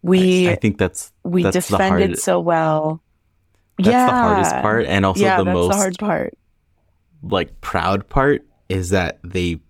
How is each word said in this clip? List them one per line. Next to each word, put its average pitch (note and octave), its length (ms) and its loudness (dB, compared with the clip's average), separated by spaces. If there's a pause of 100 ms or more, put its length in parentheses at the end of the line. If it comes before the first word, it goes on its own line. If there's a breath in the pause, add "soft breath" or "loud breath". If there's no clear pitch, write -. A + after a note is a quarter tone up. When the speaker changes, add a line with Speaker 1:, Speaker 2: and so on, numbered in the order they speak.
Speaker 1:
We F#3 460 2
Speaker 2:
I, F3 40 2
I - 40 0
think G#2 220 -2
that's, - 340 -4 (120)
Speaker 1:
we F3 180 0
Speaker 2:
that's - 120 0 (140)
the F3+ 80 0
Speaker 1:
defended F#3+ 340 2
Speaker 2:
hard, F3 80 -6
Speaker 1:
so F3+ 220 0
well. D#3+ 600 0 (760)
Speaker 2:
that's F#3+ 100 2
Speaker 1:
Yeah. B3 180 4
Speaker 2:
the B3 60 0
hardest G#3+ 440 2
part, A2 300 0
and G2 200 0
also F#2+ 180 0
Speaker 1:
Yeah, F#3+ 140 2
Speaker 2:
the F#2+ 60 0
Speaker 1:
that's F2+ 100 0
Speaker 2:
most, F2 160 2
Speaker 1:
the G3 60 2
hard F#3+ 220 -2
part. G3+ 360 -4 (880)
Speaker 2:
like, F#2+ 380 -4
proud F#2+ 480 -4
part C#3 360 0 (240)
is F#2 220 -4
that F#2 340 -2
they F2 440 -4